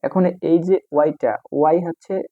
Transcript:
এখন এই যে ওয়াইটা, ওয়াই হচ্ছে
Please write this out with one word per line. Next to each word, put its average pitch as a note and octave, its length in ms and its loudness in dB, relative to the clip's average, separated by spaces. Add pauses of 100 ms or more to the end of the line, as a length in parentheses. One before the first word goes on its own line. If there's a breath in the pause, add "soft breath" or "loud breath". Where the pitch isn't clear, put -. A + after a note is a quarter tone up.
এখন F#3 160 0 (280)
এই E3 60 4 (100)
যে F#3+ 80 2 (200)
ওয়াইটা, D3 380 0 (240)
ওয়াই D#3 200 2 (100)
হচ্ছে - 280 -10 (160)